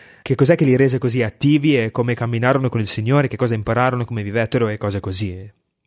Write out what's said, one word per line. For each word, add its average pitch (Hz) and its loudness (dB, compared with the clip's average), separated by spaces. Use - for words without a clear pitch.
che 135 -2
cos'è 143 6
che 165 2
li 127 4
rese 131 4
così 123 -2
attivi 143 2
e 110 -2
come 120 -2
camminarono 123 0
con 117 -2
il 104 -2
Signore, 127 0
che 113 -8
cosa 117 0
impararono, 120 -2
come 110 -8
vivettero 113 -2
e 104 -6
cose 101 -4
così. 95 -8